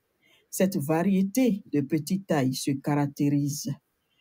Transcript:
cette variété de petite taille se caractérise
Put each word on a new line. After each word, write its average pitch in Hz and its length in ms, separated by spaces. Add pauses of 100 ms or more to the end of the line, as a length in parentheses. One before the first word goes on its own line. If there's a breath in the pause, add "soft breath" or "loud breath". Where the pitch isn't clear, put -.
(500)
cette 190 260
variété 190 880 (100)
de 147 100
petite 156 440
taille 131 280
se - 180
caractérise 143 1000 (480)